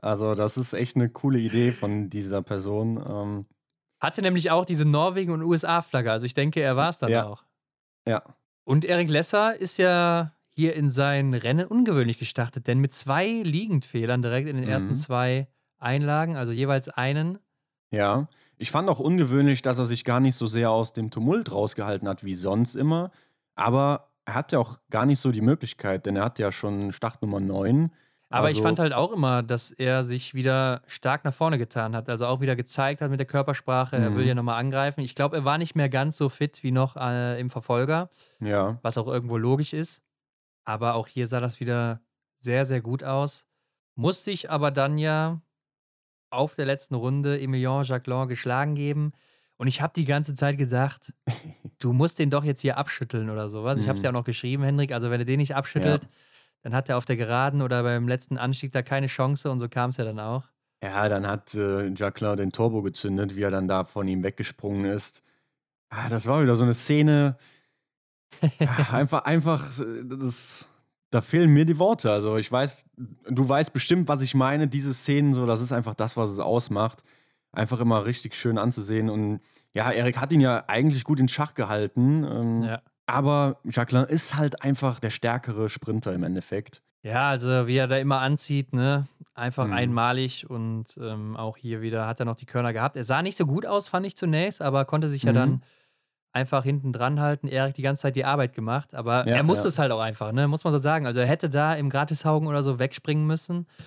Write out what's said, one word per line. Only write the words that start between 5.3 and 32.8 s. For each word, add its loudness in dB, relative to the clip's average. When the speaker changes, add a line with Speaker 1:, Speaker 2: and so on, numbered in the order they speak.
Speaker 2:
und -2
U-S-A-Flagge. 0
Also -2
ich -8
denke, 0
er 2
war's 0
dann 0
Speaker 1:
Ja. 2
Speaker 2:
auch. -14
Speaker 1:
Ja. 0
Speaker 2:
Und 2
Erik 2
Lesser 2
ist -4
ja 4
hier 0
in 2
sein 2
Rennen 0
ungewöhnlich 2
gestartet, -6
denn 2
mit 2
zwei 0
Liegendfehlern -2
direkt -2
in -4
den -2
ersten -2
Speaker 1:
Mhm. -2
Speaker 2:
zwei 0
Einlagen, 0
also -4
jeweils 0
einen. -2
Speaker 1:
Ja, 2
ich -8
fand 0
auch 2
ungewöhnlich, 4
dass 0
er 2
sich -4
gar 2
nicht 4
so 0
sehr 2
aus 2
dem -6
Tumult 0
rausgehalten -2
hat -6
wie -6
sonst 0
immer. 0
Aber 0
er -8
hatte 0
auch -2
gar 2
nicht 4
so 2
die 0
Möglichkeit, 0
denn 0
er 0
hat -4
ja 0
schon -6
Start -6
Nummer -4
neun. 2
Speaker 2:
Aber 2
ich 0
Speaker 1:
Also 2
Speaker 2:
fand 2
halt 2
auch 2
immer, 2
dass -4
er 0
sich -6
wieder 0
stark -2
nach 0
vorne 0
getan -4
hat. -6
Also -2
auch 0
wieder 0
gezeigt -2